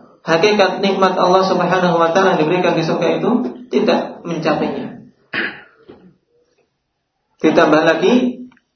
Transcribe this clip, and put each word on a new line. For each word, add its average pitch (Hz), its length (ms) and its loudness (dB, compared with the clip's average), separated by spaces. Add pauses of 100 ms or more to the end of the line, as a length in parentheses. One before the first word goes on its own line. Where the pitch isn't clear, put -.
(260)
hakikat 185 560 2
nikmat 190 320 0
Allah 185 320 2
Subhanahu 175 560 0
wa 165 80 2
taala 190 240 0
yang 156 160 0
diberikan 180 240 0
di 160 80 0
surga 165 400 -2
itu, 190 80 0 (400)
tidak - 560 -2
mencapainya. 151 800 -6 (2250)
Ditambah 156 480 2
lagi, 196 640 0 (260)